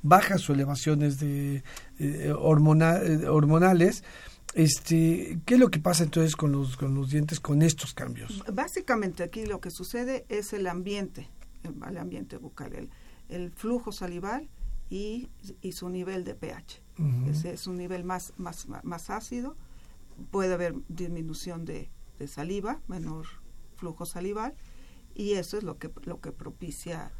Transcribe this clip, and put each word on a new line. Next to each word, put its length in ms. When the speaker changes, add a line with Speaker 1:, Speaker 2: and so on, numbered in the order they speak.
Speaker 1:
bajas 460
o 40
elevaciones 640
de, 440
eh, 340
hormona-, 720
eh, 260
hormonales. 760
Este, 920
¿qué 100
es 40
lo 100
que 100
pasa 260
entonces 320
con 160
los, 240
con 180
los 140
dientes 320
con 200
estos 320
cambios? 540
Speaker 2:
B-, 60
básicamente 680
aquí 240
lo 140
que 100
sucede 600
es 240
el 140
ambiente, 600
el, 120
el 80
ambiente 400
bucal, 360
el, 160
el 240
flujo 400
salival 560
y, 380
y 120
su 160
nivel 340
de 120
P 180
H. 280
Speaker 1:
Ujú. 320
Speaker 2:
Ese 220
es 160
un 80
nivel 300
más, 320
más, 280
más 260
ácido, 480
puede 220
haber 200
disminución 760
de, 240
de 120
saliva, 580
menor 380
flujo 300
salival, 480
y 200
eso 240
es 60
lo 160
que, 120
lo 160
que 100
propicia 880